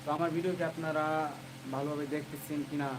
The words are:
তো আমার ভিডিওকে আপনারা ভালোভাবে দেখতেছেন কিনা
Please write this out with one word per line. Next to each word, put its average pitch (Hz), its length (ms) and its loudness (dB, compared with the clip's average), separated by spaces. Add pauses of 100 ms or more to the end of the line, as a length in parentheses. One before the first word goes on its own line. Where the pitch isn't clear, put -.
তো 131 120 -6
আমার 170 200 4
ভিডিওকে 175 360 2
আপনারা 156 340 2 (680)
ভালোভাবে 143 320 0 (100)
দেখতেছেন 147 440 -4 (100)
কিনা 143 300 0